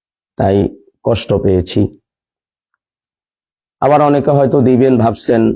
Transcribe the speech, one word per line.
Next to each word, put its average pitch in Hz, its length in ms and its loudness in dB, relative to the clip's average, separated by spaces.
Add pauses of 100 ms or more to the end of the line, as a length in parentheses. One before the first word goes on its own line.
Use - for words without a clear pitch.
(380)
তাই 98 320 0 (340)
কষ্ট - 300 -2
পেয়েছি। 98 680 -2 (1800)
আবার 147 220 2
অনেকে 143 300 0
হয়তো 139 300 2
দিবেন 127 360 2
ভাবছেন, 113 440 0 (140)